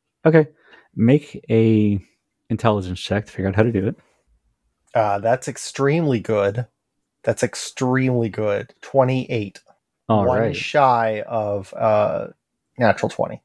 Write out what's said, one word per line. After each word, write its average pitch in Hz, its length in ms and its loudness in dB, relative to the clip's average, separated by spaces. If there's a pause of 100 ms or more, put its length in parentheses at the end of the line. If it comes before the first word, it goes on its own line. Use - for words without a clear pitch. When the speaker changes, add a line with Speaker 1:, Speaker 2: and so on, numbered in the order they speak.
(260)
Speaker 1:
Okay. 160 220 6 (460)
Make 131 540 0
a 110 500 4 (520)
intelligence 104 500 -2
check 101 260 -4
to - 60 -20
figure 95 160 -4
out 95 80 -4
how 104 60 4
to 117 100 2
do 95 160 0
it. - 80 -6 (1000)
Speaker 2:
Uh, 104 260 0
that's 120 280 -2
extremely 139 720 -2
good. 104 460 -2 (580)
That's - 180 -2
extremely 127 840 -2
good. 104 520 -4
Twenty-eight. 127 800 -2 (480)
Speaker 1:
All 113 160 4
Speaker 2:
One 123 160 2
Speaker 1:
right. 113 160 -2
Speaker 2:
shy 117 680 0
of, 104 480 -6
uh, 107 540 0 (500)
natural 110 320 2
twenty. - 340 -6